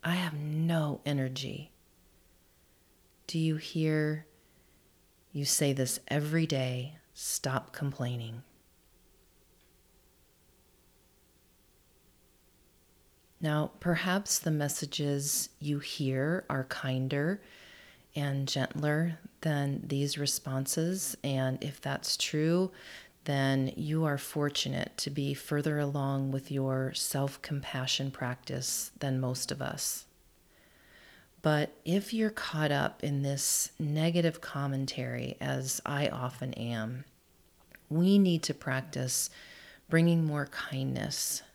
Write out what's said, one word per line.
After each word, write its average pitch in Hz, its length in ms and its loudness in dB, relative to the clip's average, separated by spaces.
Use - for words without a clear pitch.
"I 170 140 0
have 175 180 -2
no 151 720 0
energy," 139 640 -2
do 165 100 -2
you 160 180 4
hear, 156 680 0
"You 143 120 -2
say 143 280 4
this 131 360 0
every 151 400 2
day, 131 500 -2
stop - 580 -2
complaining"? 123 720 -4
Now, 151 280 2
perhaps 180 600 0
the 165 100 0
messages 147 1000 0
you 147 180 0
hear 139 720 0
are 135 140 0
kinder 139 760 0
and 139 320 0
gentler 151 720 0
than 143 440 0
these 143 320 0
responses, 143 1040 -2
and 131 400 0
if 139 180 -6
that's - 360 -2
true, 170 560 2
then 135 520 2
you 156 280 0
are 143 140 2
fortunate - 800 -2
to - 140 -4
be 139 240 -2
further 147 460 0
along 139 500 0
with 135 180 -4
your 131 460 0
self-compassion 139 1160 -2
practice - 880 -4
than 135 180 2
most 127 320 -2
of 143 100 -4
us. - 460 -4
But 151 420 4
if 196 300 0
you're 220 160 4
caught 156 400 0
up 143 320 2
in 143 200 0
this - 580 0
negative 160 600 2
commentary, 135 1000 -4
as 135 440 -2
I 143 220 0
often 127 480 -4
am, 117 500 -6
we 175 280 6
need 180 280 6
to 143 100 -2
practice 131 720 -2
bringing 165 360 6
more 147 220 0
kindness - 960 -4